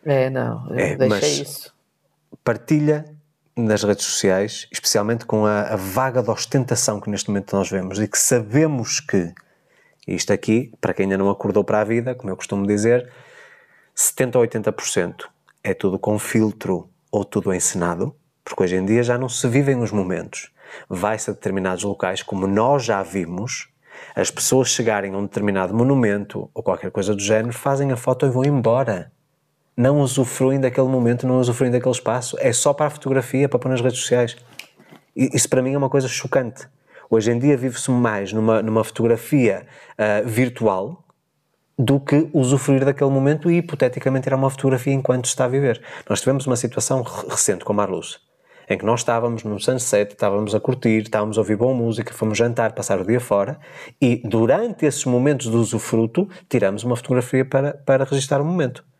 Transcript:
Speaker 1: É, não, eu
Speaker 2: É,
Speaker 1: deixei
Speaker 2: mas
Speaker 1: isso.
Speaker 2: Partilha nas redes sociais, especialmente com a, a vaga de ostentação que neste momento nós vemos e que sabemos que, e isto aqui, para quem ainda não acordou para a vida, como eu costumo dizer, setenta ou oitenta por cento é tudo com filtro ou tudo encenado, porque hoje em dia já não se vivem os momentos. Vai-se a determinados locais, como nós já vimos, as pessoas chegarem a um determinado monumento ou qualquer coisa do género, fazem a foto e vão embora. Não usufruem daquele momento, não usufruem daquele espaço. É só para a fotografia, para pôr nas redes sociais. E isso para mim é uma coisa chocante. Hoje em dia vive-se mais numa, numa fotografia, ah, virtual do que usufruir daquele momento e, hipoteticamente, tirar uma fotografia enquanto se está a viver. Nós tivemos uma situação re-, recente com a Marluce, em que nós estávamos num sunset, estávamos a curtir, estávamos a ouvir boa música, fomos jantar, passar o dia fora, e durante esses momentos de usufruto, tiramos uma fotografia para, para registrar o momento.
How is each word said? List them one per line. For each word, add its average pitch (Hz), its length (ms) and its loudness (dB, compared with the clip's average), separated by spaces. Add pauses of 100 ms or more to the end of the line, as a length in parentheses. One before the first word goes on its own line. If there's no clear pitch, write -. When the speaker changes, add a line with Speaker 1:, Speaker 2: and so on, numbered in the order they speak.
Speaker 1:
É, 135 240 2
não, 120 420 -4
eu 123 80 -4
Speaker 2:
É, - 180 0
Speaker 1:
deixei 135 120 2
Speaker 2:
mas - 160 2 (140)
Speaker 1:
isso. - 360 -12 (680)
Speaker 2:
Partilha 151 600 0 (520)
nas 107 260 2
redes 101 220 0
sociais, 98 680 0
especialmente 113 540 -2
com 107 220 2
a, 104 160 2
a 107 140 -4
vaga 120 460 -2
de 110 80 -2
ostentação 113 680 -2
que - 80 -8
neste 101 220 -6
momento 101 260 -2
nós 95 140 0
vemos 95 280 -4
e 104 80 0
que - 120 -4
sabemos 123 840 0
que, 87 320 -2 (760)
e 95 80 -4
isto 87 180 -2
aqui, 110 480 0
para 92 120 -2
quem 98 120 0
ainda 98 140 0
não 98 120 2
acordou 101 340 0
para 107 160 0
a 107 40 0
vida, 117 300 -2
como 95 160 -10
eu 92 60 -6
costumo 101 300 -4
dizer, 113 440 2 (840)
setenta 127 440 0
ou 120 40 6
oitenta 110 280 0
por - 160 -8
cento - 440 -4 (340)
é 98 100 -2
tudo 95 240 -2
com 107 200 -2
filtro 101 680 -2 (220)
ou 101 140 0
tudo 101 300 -2
encenado, 87 600 -2 (300)
porque - 200 -4
hoje 90 120 0
em 92 80 0
dia 113 180 2
já 120 160 0
não 127 120 -4
se - 180 -2
vivem 135 340 2
os 104 80 -2
momentos. 92 600 -6 (380)
Vai-se 104 420 -4
a - 20 -6
determinados 95 500 -4
locais, 95 400 -4
como 98 240 -4
nós 117 380 2
já 104 180 0
vimos, 95 680 -6 (460)
as 92 160 0
pessoas - 380 2
chegarem 101 460 -2
a - 40 -4
um 101 40 -2
determinado 98 520 -2
monumento 113 800 2
ou - 80 -10
qualquer 92 280 -2
coisa 101 240 0
do 101 60 -4
género, 110 340 0
fazem 139 360 0
a 123 60 0
foto 127 300 0
e - 40 4
vão 127 140 0
embora. 120 680 0 (640)
Não 139 260 4
usufruem 131 600 2
daquele 131 280 2
momento, 123 380 2
não 127 140 4
usufruem 123 320 2
daquele 127 220 2
espaço. 120 460 -4
É 123 120 2
só 143 220 2
para 151 120 0
a 143 40 0
fotografia, 135 580 0
para 131 120 0
pôr 131 100 -4
nas 127 100 0
redes 123 200 0
sociais. 123 360 0 (800)
E 131 180 0
isso - 140 0
para 127 140 4
mim 131 100 0
é 143 60 0
uma 139 100 0
coisa 135 200 2
chocante. - 580 -4 (420)
Hoje 113 220 4
em 117 80 2
dia 143 180 4
vive-se 127 340 -4
mais 107 420 0
numa, 110 280 4
numa 110 240 0
fotografia, 113 840 2 (300)
ah, 107 280 2
virtual 117 800 0 (760)
do 135 220 4
que 147 340 2
usufruir 135 500 2
daquele 139 260 2
momento 143 400 2
e, 170 80 4
hipoteticamente, 131 640 0
tirar 135 120 0
uma 135 140 2
fotografia 131 420 0
enquanto 127 360 0
se - 40 -2
está 131 140 0
a - 20 0
viver. 131 320 0 (300)
Nós 101 100 0
tivemos 135 260 0
uma 127 100 2
situação 127 460 -2
re-, 101 280 -10
recente 98 340 -2
com - 80 -4
a 104 40 2
Marluce, 92 420 -4 (500)
em 98 80 0
que 90 80 -8
nós 117 140 2
estávamos 117 460 -2
num 104 160 -4
sunset, 104 520 0
estávamos 104 440 0
a 104 40 2
curtir, 117 420 2
estávamos 107 360 -2
a - 20 2
ouvir 104 160 0
boa 123 160 2
música, 117 400 -2
fomos 107 240 -2
jantar, 117 360 2
passar - 280 -2
o 92 60 -4
dia 120 140 2
fora, 107 400 -2 (400)
e 123 160 4 (120)
durante 151 580 2
esses - 180 0
momentos 127 440 2
de 113 80 0
usufruto, 113 720 0 (200)
tiramos 101 340 0
uma 120 140 -2
fotografia 127 480 0
para, 139 300 0
para 135 300 2
registrar 139 360 -2
o 143 40 -2
momento. 156 400 -2 (160)